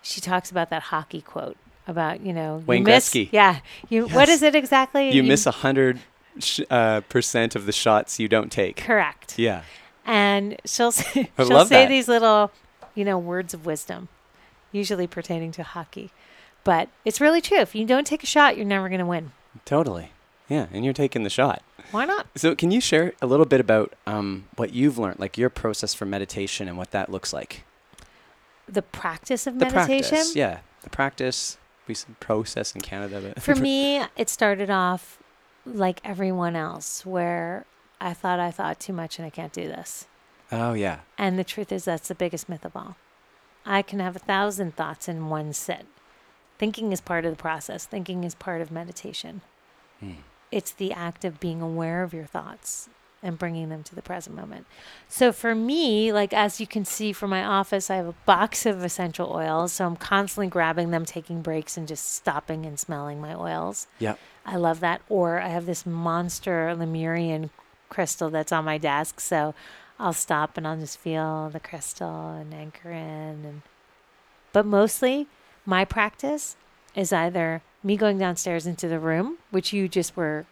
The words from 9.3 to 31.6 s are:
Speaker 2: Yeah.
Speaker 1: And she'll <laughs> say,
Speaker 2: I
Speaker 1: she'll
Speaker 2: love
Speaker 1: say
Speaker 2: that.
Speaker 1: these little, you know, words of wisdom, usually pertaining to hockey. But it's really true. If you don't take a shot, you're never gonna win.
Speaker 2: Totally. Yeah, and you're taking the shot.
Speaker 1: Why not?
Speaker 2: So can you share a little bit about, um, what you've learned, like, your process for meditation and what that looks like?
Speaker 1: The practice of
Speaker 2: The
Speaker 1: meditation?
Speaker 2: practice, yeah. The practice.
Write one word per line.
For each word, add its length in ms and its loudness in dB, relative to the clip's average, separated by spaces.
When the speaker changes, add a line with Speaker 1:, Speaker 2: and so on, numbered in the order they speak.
Speaker 2:
Yeah. 240 0
Speaker 1:
And 580 2
she'll 280 2
<laughs> 0 -
say, 460 -2
Speaker 2:
I 60 6
Speaker 1:
she'll 120 6
Speaker 2:
love 120 12
Speaker 1:
say 160 12
Speaker 2:
that. 40 4
Speaker 1:
these 200 2
little, 420 6
you 100 0
know, 140 2
words 360 -4
of 120 -14
wisdom, 420 -6
usually 340 -2
pertaining 460 -6
to 100 -10
hockey. 480 -12
But 240 4
it's 160 0
really 200 8
true. 200 4
If 140 2
you 120 -2
don't 200 4
take 160 -2
a 40 -8
shot, 300 6
you're 100 -4
never 220 0
gonna 180 -2
win. 260 -4
Speaker 2:
Totally. 460 0
Yeah, 240 0
and 120 -4
you're 100 2
taking 300 0
the 60 -2
shot. 320 2
Speaker 1:
Why 140 0
not? 220 -2
Speaker 2:
So 180 4
can 160 2
you 100 4
share 400 4
a 60 0
little 200 6
bit 140 6
about, 340 4
um, 400 -4
what 160 -4
you've 240 2
learned, 220 -4
like, 180 -6
your 140 2
process 420 -4
for 120 -6
meditation 640 -4
and 100 -8
what 140 -10
that 180 -2
looks 220 -6
like? 320 -10
Speaker 1:
The 140 -2
practice 680 -6
of 100 -6
Speaker 2:
The 80 4
Speaker 1:
meditation? 440 2
Speaker 2:
practice, 260 2
yeah. 220 2
The 80 -16
practice. 680 -2